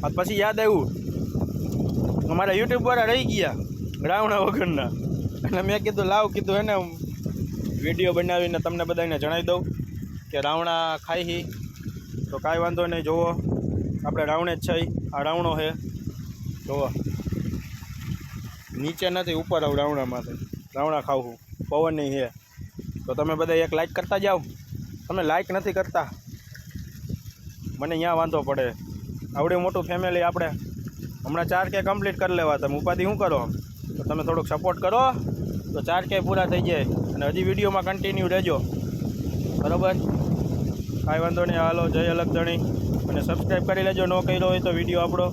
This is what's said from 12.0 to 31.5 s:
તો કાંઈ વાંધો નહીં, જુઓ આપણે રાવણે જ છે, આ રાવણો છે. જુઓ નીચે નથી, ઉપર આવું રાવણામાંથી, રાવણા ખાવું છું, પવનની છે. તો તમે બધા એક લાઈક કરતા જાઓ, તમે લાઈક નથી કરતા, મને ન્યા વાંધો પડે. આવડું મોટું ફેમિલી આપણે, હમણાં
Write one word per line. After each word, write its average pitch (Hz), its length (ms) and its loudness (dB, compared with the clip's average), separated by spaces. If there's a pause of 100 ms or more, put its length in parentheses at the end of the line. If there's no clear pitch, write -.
તો 139 140 -6
કાંઈ 165 200 2
વાંધો 175 280 0
નહીં, 165 160 -2
જુઓ 170 180 4 (800)
આપણે 156 240 0
રાવણે 170 260 2
જ - 100 -6
છે, 175 80 2 (400)
આ 143 140 -2
રાવણો 165 320 2
છે. 156 80 0 (1000)
જુઓ 139 200 0 (1900)
નીચે 165 300 -2
નથી, 175 320 -2
ઉપર 165 220 0
આવું 143 180 2
રાવણામાંથી, 123 560 -2 (380)
રાવણા 147 300 0
ખાવું 123 300 -2
છું, - 340 -12
પવનની 151 440 2
છે. 131 120 0 (800)
તો - 140 -6
તમે 156 220 2
બધા 165 240 4
એક 160 140 -2
લાઈક 165 200 0
કરતા 196 260 0
જાઓ, 190 160 4 (680)
તમે 185 240 -2
લાઈક 175 260 2
નથી 190 220 -2
કરતા, 175 300 0 (1700)
મને 156 160 -2
ન્યા 165 240 2
વાંધો 160 280 2
પડે. 135 160 2 (720)
આવડું 175 280 2
મોટું 180 240 0
ફેમિલી 175 400 0
આપણે, 175 200 0 (760)
હમણાં 165 280 0